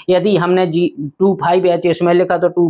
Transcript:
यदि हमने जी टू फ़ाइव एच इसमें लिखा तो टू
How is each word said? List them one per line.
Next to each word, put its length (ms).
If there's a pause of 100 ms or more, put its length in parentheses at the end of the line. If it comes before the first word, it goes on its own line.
यदि 280
हमने 300
जी 200 (320)
टू 220
फ़ाइव 260
एच 200
इसमें 260
लिखा 240
तो 120
टू 200